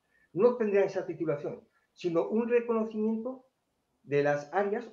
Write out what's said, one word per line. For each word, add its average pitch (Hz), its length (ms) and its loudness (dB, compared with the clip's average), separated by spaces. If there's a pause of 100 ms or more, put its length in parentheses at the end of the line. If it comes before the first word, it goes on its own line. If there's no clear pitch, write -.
(320)
no 233 240 4
tendrían 202 260 2
esa 175 220 -2
titulación, 156 560 -4 (320)
sino 165 340 0
un 226 220 0
reconocimiento 226 960 -2 (580)
de 139 200 2
las 143 280 0
áreas 202 420 -2